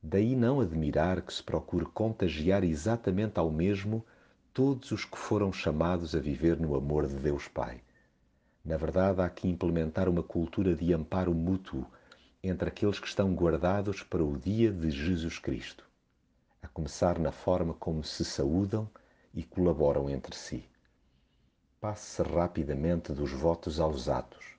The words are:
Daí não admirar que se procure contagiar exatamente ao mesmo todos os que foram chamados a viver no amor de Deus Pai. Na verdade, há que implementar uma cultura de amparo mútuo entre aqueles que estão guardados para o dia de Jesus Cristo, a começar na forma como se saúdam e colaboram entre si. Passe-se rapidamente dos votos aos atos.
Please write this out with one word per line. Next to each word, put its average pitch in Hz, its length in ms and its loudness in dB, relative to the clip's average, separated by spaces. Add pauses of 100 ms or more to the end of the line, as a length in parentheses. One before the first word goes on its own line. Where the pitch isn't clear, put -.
Daí 101 340 2
não 127 240 4
admirar 80 640 2
que - 120 -10
se - 100 -10
procure 80 420 -2
contagiar 95 760 0
exatamente 98 760 0
ao 82 120 2
mesmo 98 520 0 (480)
todos 131 400 0
os 107 140 -4
que - 120 -14
foram 101 360 0
chamados 85 640 0
a 80 40 2
viver 73 400 2
no 76 160 0
amor 71 300 0
de 69 100 -4
Deus 69 320 -2
Pai. - 340 -8 (840)
Na 80 120 -2
verdade, 90 440 2
há 87 80 2
que - 180 -4
implementar 85 600 2
uma 87 140 2
cultura 87 520 0
de 82 160 0
amparo 87 440 2
mútuo 82 500 -2 (580)
entre 90 260 0
aqueles 101 300 0
que - 80 -10
estão 98 260 0
guardados 87 720 0
para 82 200 0
o 73 140 0
dia 107 340 2
de 82 200 0
Jesus 80 480 -2
Cristo, - 440 -6 (800)
a - 60 -16
começar 85 520 0
na 78 120 0
forma 87 420 0
como 78 300 -4
se - 200 -6
saúdam 98 680 0 (440)
e 82 100 -8
colaboram 73 680 2
entre 67 260 -6
si. - 280 -10 (1160)
Passe-se - 420 -6
rapidamente 78 880 0
dos 69 200 -2
votos 80 480 -2
aos 78 280 0
atos. - 380 -4 (140)